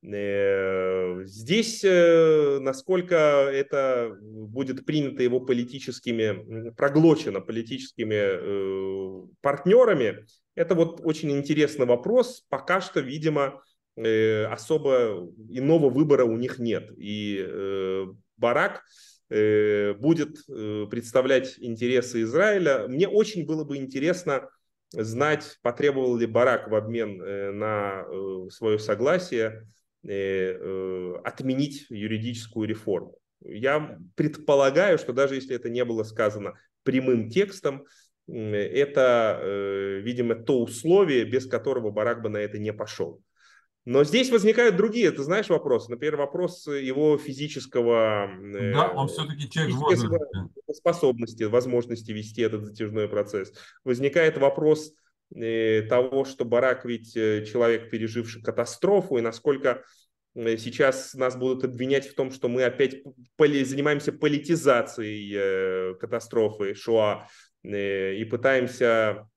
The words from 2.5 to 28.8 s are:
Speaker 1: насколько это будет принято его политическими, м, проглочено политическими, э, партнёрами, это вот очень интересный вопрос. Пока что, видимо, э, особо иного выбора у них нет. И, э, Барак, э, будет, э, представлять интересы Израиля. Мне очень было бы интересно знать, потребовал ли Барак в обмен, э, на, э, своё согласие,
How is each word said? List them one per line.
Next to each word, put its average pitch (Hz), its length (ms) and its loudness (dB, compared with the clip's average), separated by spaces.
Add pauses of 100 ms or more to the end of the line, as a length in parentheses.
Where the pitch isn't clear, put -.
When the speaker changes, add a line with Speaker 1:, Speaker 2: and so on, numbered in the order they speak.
Speaker 1:
насколько 180 560 -2 (360)
это 135 720 0
будет 110 640 -8
принято 143 360 -2
его 123 180 2
политическими, 120 840 -4 (460)
м, 113 60 -16
проглочено 143 680 4
политическими, 113 760 -6
э, 95 1080 -4 (160)
партнёрами, 165 840 2 (300)
это 170 180 0
вот 165 300 0
очень 160 280 -2
интересный 143 540 0
вопрос. 196 600 2
Пока 175 320 0
что, - 200 -4
видимо, 143 640 -2 (340)
э, 110 500 2
особо 123 840 0 (220)
иного 139 400 4
выбора 139 340 6
у 113 140 2
них 123 200 -4
нет. 113 400 -4
И, 104 480 -6
э, 95 600 -4 (320)
Барак, 147 460 0 (460)
э, 107 640 2
будет, 151 440 0 (100)
э, 107 420 -6
представлять 127 680 0
интересы 120 640 -2
Израиля. 151 680 2
Мне 151 200 0
очень 202 380 0
было 156 180 -4
бы 139 120 -8
интересно 139 720 -2 (440)
знать, 127 680 -2
потребовал 131 540 0
ли 117 100 0
Барак 117 440 2
в 110 40 0
обмен, 107 480 -4
э, 98 300 -6
на, 101 560 -4
э, 92 420 -8
своё 107 280 0
согласие, 110 920 -2 (360)